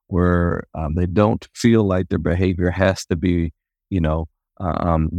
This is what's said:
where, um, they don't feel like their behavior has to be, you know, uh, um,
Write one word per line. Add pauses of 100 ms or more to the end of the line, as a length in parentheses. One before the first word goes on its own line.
where, (100)
um,
they
don't
feel
like
their
behavior
has
to
be, (360)
you
know, (320)
uh,
um,